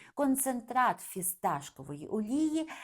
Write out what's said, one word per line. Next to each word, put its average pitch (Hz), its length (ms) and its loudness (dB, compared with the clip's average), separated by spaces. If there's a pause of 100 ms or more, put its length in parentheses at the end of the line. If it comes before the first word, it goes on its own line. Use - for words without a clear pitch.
(160)
концентрат 247 840 2
фісташкової 147 1080 -4
олії, 302 640 0 (140)